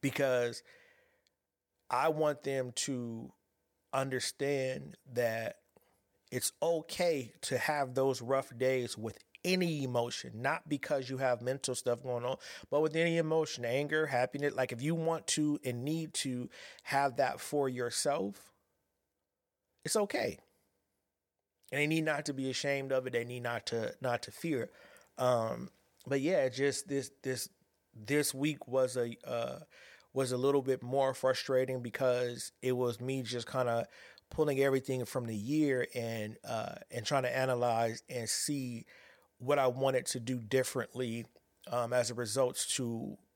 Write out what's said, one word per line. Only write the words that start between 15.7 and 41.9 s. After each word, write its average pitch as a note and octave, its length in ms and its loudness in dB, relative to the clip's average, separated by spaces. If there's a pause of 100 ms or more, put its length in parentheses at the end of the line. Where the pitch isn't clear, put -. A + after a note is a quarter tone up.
need D#3+ 300 -4
to B2 360 -4 (320)
have C#3 360 0
that C3+ 200 2
for C#3+ 300 0
yourself, D3 840 -2 (1300)
it's - 100 -2
okay. G#3+ 460 0 (1300)
And C#3 100 0
they D3 60 4
need D#3+ 180 2
not D3+ 200 0
to C#3+ 100 -4
be C3+ 160 -2
ashamed C3+ 400 -2
of C3 160 2
it. B2 60 -6
They A#2+ 120 0
need B2 200 -8
not A#2 220 -2
to, A2+ 340 -2
not A#2+ 220 0
to - 100 -12
fear. C#3+ 360 -2 (480)
Um, A#2+ 540 2 (380)
but C#3 120 0
yeah, D3 280 2
just C3 400 -2
this, C#3 240 -4 (100)
this, C3 260 -4 (460)
this C#3 400 0
week C#3 320 -2
was B2+ 300 2
a, A#2+ 280 0
uh, B2 360 -4 (520)
was C3 200 2
a B2+ 40 0
little C#3 260 4
bit B2+ 200 0
more C3+ 320 2
frustrating B2+ 680 2
because B2 680 0 (120)
it B2+ 100 2
was A#2+ 280 0
me C3 220 -2
just A#2 260 -6
kinda A#2+ 380 2 (440)
pulling D3 280 2
everything C3+ 460 2
from B2 220 -4
the A2+ 100 -4
year C3 580 2
and, A2+ 480 -4
uh, A2 320 -4 (160)
and A2+ 160 -6
trying C#3 160 2
to B2 140 0
analyze A#2+ 720 2
and A#2 200 -4
see B2+ 580 -4 (520)
what C#3+ 200 2
I C3 80 6
wanted C3 400 2
to - 140 -4
do A#2+ 200 -2
differently, A#2 840 -2 (440)
um, A#2+ 220 -2